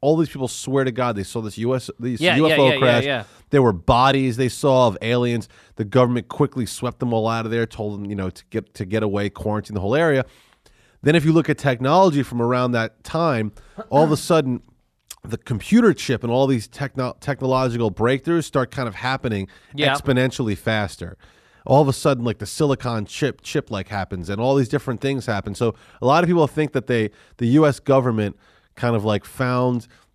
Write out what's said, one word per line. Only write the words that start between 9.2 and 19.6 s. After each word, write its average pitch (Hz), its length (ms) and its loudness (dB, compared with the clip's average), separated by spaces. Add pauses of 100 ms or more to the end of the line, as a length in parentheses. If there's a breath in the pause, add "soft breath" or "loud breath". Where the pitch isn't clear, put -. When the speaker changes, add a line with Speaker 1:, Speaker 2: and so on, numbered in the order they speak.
Speaker 1:
quarantine 104 460 -6
the 98 80 -4
whole 101 120 -2
area. 147 300 0 (800 soft breath)
Then 151 120 2
if 156 120 2
you 160 80 4
look 160 160 2
at 143 80 -2
technology 143 640 2
from 120 180 -4
around 123 320 0
that 113 320 -4
time, 131 480 -2 (380 loud breath)
all 147 140 4
of 151 60 2
a 151 60 2
sudden, 135 460 0 (600)
the 110 140 -10
computer 202 560 2
chip - 300 -2
and 117 100 -2
all 131 140 2
these 127 200 0
techno-, 127 540 -8
technological 131 680 -2
breakthroughs 135 540 0
start 131 260 -2
kind 127 180 -6
of 98 60 -12
happening 117 540 -4 (260 soft breath)